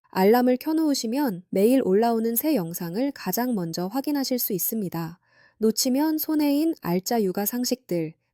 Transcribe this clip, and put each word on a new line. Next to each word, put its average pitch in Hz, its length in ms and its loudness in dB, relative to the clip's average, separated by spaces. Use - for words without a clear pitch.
알람을 247 480 4
켜놓으시면 277 920 -2
매일 240 360 4
올라오는 226 500 2
새 302 200 0
영상을 175 580 -4
가장 233 420 -4
먼저 175 320 -4
확인하실 262 520 -2
수 - 120 -4
있습니다. 175 680 -4
놓치면 269 600 0
손해인 302 640 0
알짜 185 420 0
육아 196 220 -2
상식들 202 680 -4